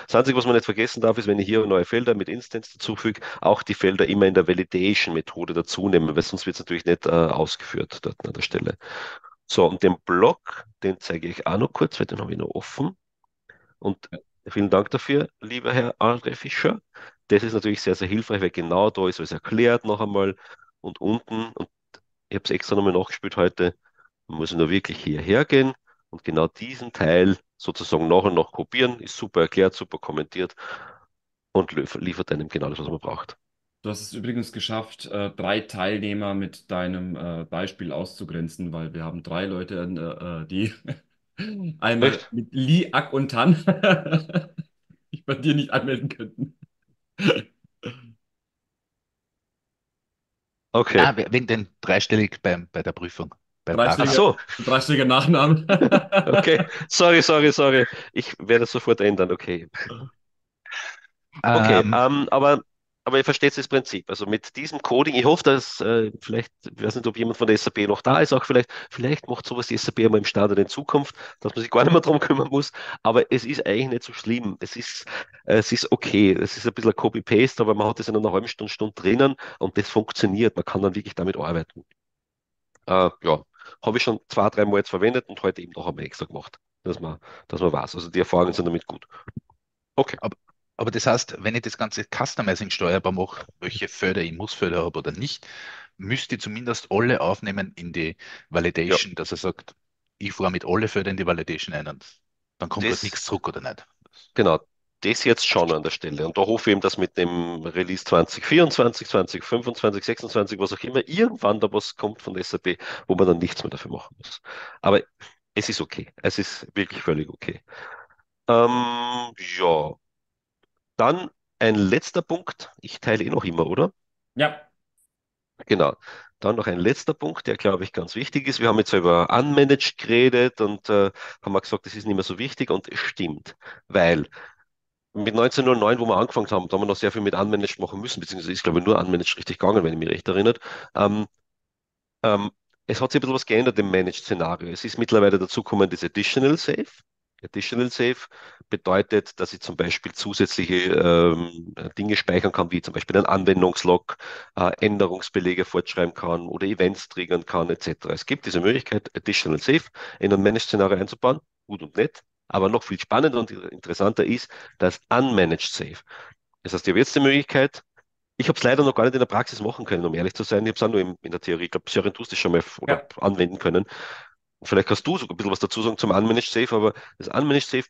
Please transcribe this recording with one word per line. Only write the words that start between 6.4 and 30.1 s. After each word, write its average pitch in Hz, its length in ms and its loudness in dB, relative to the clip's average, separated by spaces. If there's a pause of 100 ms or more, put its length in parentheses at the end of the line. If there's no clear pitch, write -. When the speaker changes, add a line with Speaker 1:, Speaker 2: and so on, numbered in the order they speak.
Speaker 1:
wird's 92 120 -6
natürlich - 280 -6
nicht, 85 180 2
äh, - 60 0
ausgeführt - 880 0
dort - 260 -10
an - 60 -8
der - 80 -10
Stelle. - 380 -4 (680)
So, 92 200 4
und 82 160 -2
den 92 140 4 (100)
Block, 98 580 0 (180)
den 95 160 -2
zeige 85 300 -8
ich - 180 -8
auch 90 120 0
noch 127 160 -2
kurz, - 260 -2
weil - 60 -2
den - 140 -8
habe 85 120 -8
ich - 60 -8
noch - 100 -6
offen. - 480 -6 (840)
Und - 300 -8 (400)
vielen 101 220 0
Dank 98 200 2
dafür, 139 380 0 (120)
lieber 120 340 -6
Herr 120 240 0
André 120 360 0
Fischer. - 460 -4 (480)
Das 104 140 6
ist 113 100 -2
natürlich 104 300 0
sehr, 95 120 2
sehr 92 140 -2
hilfreich, 107 320 -2
weil 90 100 0
genau 87 380 2
da 95 200 0
ist 90 120 -4
alles 80 120 -10
erklärt 120 520 2
noch 104 160 -2
einmal. 98 360 0 (440)
Und 90 220 -12
unten, 113 500 -4
und - 160 -10 (600)
ich 101 60 -4
habe - 80 -8
es - 60 -4
extra 98 260 -2
nochmal 98 180 4
nachgespielt 92 420 -4
heute, 90 400 0 (500)
muss 80 260 -8
ich 85 40 -6
nur 82 140 4
wirklich 95 260 -2
hierher 82 480 0
gehen 135 300 4 (340)
und - 160 -20
genau 80 240 2
diesen 120 440 -14
Teil 90 440 4 (200)
sozusagen 82 520 -2
nach 92 160 6
und 95 100 2
nach 82 160 2
kopieren. 123 500 -2
Ist - 160 -16
super 101 260 0
erklärt, 95 320 2
super - 240 -12
kommentiert 78 560 -8 (960)